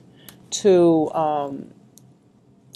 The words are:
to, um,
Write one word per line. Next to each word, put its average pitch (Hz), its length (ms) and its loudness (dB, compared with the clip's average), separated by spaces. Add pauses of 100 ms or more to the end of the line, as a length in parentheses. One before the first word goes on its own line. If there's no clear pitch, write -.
(500)
to, 170 640 2
um, 147 540 -6 (1080)